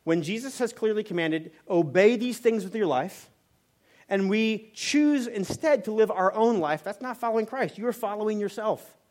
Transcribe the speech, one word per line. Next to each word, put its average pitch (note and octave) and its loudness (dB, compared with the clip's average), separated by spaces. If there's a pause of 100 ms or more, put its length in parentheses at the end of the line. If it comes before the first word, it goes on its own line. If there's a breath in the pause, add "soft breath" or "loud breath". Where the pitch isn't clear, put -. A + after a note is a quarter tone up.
when E3 0
Jesus A3+ -8
has A#3+ -2
clearly G#3+ -2
commanded, E3 -4 (180 soft breath)
"Obey F#3 4
these A#3 -4
things A3+ 2
with F#3 -12
your G#3+ 0
life," D3 -2 (760 soft breath)
and G3 0
we A3 0
choose D4 2
instead A#3+ 0
to A3 -6
live G#3+ 4
our F#3 2
own A3 4
life, D#3 0
that's G3+ -10
not B3+ -8
following A3+ -2
Christ. A#3+ -4
You G3+ -6
are A#3+ -2
following G#3+ -4
yourself G#3+ -4 (140)